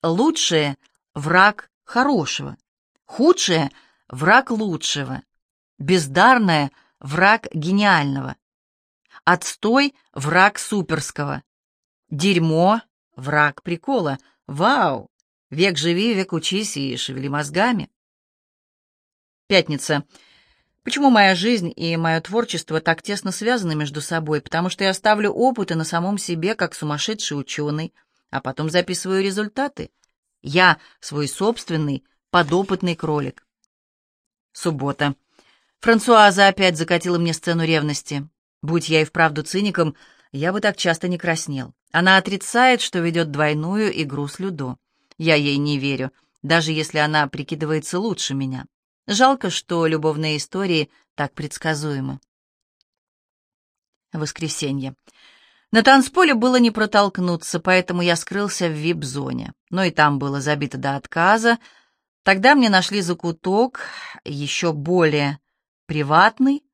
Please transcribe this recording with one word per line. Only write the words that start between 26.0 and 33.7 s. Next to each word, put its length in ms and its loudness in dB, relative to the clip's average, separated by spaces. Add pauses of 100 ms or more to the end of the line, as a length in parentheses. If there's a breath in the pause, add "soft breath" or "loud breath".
себе, 360 -4
как 200 -4
сумасшедший 640 -6
учёный, 560 -6 (360)
а 100 -6
потом 280 -6
записываю 540 -2
результаты. 680 -6 (520)
Я 360 4 (220 soft breath)
свой 280 -6
собственный 760 -4 (260)
подопытный 680 0
кролик. 500 -6 (1040)